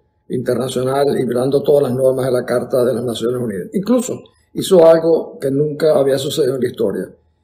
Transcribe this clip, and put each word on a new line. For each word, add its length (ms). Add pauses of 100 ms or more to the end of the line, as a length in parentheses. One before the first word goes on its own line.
(300)
internacional 760 (140)
y 60
violando 360
todas 280
las 20
normas 360
de 40
la 140
Carta 400
de 80
las 100
Naciones 380
Unidas. 320
Incluso 480 (320)
hizo 340
algo 520
que 120
nunca 480
había 180
sucedido 380
en 60
la 80
historia. 400 (340)